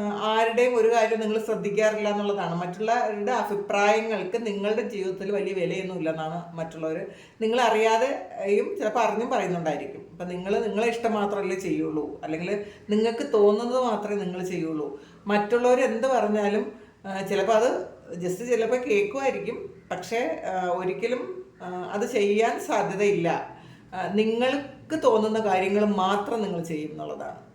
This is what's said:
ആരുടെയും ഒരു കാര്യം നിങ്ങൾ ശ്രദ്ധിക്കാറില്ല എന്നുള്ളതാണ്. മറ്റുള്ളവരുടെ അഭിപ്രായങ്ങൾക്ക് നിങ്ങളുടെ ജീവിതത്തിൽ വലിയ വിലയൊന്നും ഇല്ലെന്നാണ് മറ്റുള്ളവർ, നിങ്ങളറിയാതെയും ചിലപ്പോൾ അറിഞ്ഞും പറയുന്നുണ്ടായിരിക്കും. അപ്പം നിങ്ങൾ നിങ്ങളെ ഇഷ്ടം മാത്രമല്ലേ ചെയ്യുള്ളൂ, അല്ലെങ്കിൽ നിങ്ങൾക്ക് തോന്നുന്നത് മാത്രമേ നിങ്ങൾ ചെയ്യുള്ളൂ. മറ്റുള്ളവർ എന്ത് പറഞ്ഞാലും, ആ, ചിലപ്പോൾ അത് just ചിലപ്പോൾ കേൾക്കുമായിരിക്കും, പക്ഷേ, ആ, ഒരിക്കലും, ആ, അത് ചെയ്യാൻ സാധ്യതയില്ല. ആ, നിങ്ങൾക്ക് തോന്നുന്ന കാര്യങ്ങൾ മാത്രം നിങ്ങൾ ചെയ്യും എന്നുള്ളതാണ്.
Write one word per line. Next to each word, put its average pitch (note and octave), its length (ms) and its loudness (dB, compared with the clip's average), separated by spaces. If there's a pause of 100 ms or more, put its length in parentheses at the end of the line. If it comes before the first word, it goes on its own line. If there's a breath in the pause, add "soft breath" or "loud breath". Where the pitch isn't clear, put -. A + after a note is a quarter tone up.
(220)
ആരുടെയും A3+ 540 4
ഒരു A3+ 160 6
കാര്യം A3 280 4
നിങ്ങൾ G#3+ 180 0
ശ്രദ്ധിക്കാറില്ല G#3+ 720 0
എന്നുള്ളതാണ്. G3+ 460 -2
മറ്റുള്ളവരുടെ G#3 760 -2
അഭിപ്രായങ്ങൾക്ക് G#3 1120 0
നിങ്ങളുടെ G#3 360 0
ജീവിതത്തിൽ G3 500 -4
വലിയ F#3+ 200 0
വിലയൊന്നും F#3 460 -2
ഇല്ലെന്നാണ് D#3+ 580 -4
മറ്റുള്ളവർ, D#3+ 500 -6 (340 loud breath)
നിങ്ങളറിയാതെയും A3+ 1400 2
ചിലപ്പോൾ A3+ 220 0
അറിഞ്ഞും G#3+ 300 0
പറയുന്നുണ്ടായിരിക്കും. E3+ 840 -2
അപ്പം F3+ 160 -10
നിങ്ങൾ F#3+ 320 -2
നിങ്ങളെ G#3 280 0
ഇഷ്ടം - 240 -2
മാത്രമല്ലേ G3+ 440 -2
ചെയ്യുള്ളൂ, D#3 680 -2
അല്ലെങ്കിൽ F3 400 -4 (260 loud breath)
നിങ്ങൾക്ക് A3+ 420 0
തോന്നുന്നത് A#3 520 4
മാത്രമേ G3+ 400 -2
നിങ്ങൾ F3+ 200 -4
ചെയ്യുള്ളൂ. D#3+ 560 -4 (260 loud breath)
മറ്റുള്ളവർ A#3+ 540 4
എന്ത് A3+ 280 2
പറഞ്ഞാലും, G#3+ 640 2 (340 loud breath)
ആ, F#3+ 140 -6
ചിലപ്പോൾ G3 320 0
അത് A3 400 2 (200)
just F3+ 260 -4
ചിലപ്പോൾ A#3 380 0
കേൾക്കുമായിരിക്കും, A3+ 920 0 (200)
പക്ഷേ, A#3+ 600 -4
ആ, F#3 160 -2
ഒരിക്കലും, F#3 800 -2 (180)
ആ, F3+ 320 -8
അത് G#3 180 -2
ചെയ്യാൻ G#3+ 480 2
സാധ്യതയില്ല. F#3 1000 0 (320 loud breath)
ആ, F#3 200 -4
നിങ്ങൾക്ക് B3+ 880 0
തോന്നുന്ന G#3+ 440 4
കാര്യങ്ങൾ G3 380 2
മാത്രം G3+ 580 2
നിങ്ങൾ F3 200 -4
ചെയ്യും D#3 280 -6
എന്നുള്ളതാണ്. D3+ 500 -10 (140)